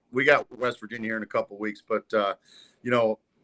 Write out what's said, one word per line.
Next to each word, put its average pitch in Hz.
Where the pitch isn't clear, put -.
we 131
got 131
West 120
Virginia 110
here 110
in 104
a 98
couple 113
weeks, 104
but, 107
uh, 101
you 123
know, 113